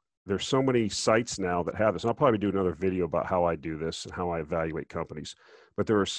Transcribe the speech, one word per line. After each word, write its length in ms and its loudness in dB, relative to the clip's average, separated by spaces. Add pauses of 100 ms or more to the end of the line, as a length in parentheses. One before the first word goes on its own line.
(260)
there's 220 -4
so 160 2
many 260 2
sites 480 2
now 260 0
that 120 -4
have 180 2
this. 100 -6
And 60 0
I'll 60 0
probably 240 4
do 100 2
another 240 2
video 320 0
about 220 -2
how 160 2
I 120 2
do 220 -8
this 280 -6
and 80 -12
how 180 -4
I 80 -4
evaluate 600 -4
companies. 360 -10 (400)
But 100 0
there 140 4
are 60 4 (140)